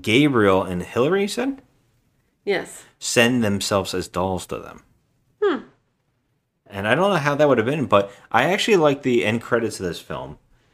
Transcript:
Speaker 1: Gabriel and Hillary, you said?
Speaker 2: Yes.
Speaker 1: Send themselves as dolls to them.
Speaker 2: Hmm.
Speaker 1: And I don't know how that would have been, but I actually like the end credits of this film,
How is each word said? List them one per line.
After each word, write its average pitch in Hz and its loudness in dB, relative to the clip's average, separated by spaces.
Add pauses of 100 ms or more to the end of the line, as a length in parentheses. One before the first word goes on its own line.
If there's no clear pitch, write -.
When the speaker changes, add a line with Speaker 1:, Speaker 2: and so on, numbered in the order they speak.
Speaker 1:
Gabriel 107 4
and 87 -6
Hillary, 160 -2
you 208 -4
said? 262 -6 (840)
Speaker 2:
Yes. - -6 (140)
Speaker 1:
Send 120 2
themselves 101 -2
as 90 -4
dolls 90 -4
to 60 -8
them. - -18 (600)
Speaker 2:
Hmm. 349 0 (1080)
Speaker 1:
And 101 -6
I 113 2
don't 190 2
know 185 0
how 143 -2
that 147 4
would 127 4
have 110 2
been, 139 -2
but 101 2 (200)
I 143 2
actually 208 2
like 143 4
the 120 2
end 113 0
credits 113 -2
of 95 -4
this 85 -6
film, 71 -12 (340)